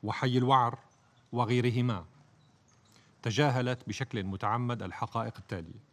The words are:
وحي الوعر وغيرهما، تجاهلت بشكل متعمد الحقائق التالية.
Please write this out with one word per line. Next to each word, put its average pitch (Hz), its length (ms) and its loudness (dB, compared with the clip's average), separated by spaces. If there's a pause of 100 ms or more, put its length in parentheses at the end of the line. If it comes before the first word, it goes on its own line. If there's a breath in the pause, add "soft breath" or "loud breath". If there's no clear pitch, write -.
وحي 123 360 0
الوعر 123 400 4 (540)
وغيرهما، 120 720 2 (1160 soft breath)
تجاهلت 123 680 2
بشكل 107 360 -4
متعمد 110 580 -2
الحقائق 110 560 -6
التالية. - 420 -10 (120)